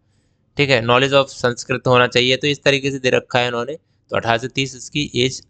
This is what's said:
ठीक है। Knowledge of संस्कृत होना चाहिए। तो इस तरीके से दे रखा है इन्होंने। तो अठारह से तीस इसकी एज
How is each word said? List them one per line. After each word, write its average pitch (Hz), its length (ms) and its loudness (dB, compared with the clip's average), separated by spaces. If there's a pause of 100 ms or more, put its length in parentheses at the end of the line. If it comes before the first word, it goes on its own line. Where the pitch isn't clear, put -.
(560)
ठीक 139 140 0
है। 117 120 2
Knowledge 127 320 2
of 135 120 4
संस्कृत - 600 -4
होना 123 200 4
चाहिए। 123 300 0
तो 147 100 -4
इस 143 160 -2
तरीके 139 280 0
से 135 80 -6
दे 127 120 -2
रखा - 280 0
है 123 100 0
इन्होंने। 123 260 -6
तो - 420 -10
अठारह 113 220 0
से 127 100 -6
तीस 131 280 -4
इसकी 147 380 -6
एज 127 360 -2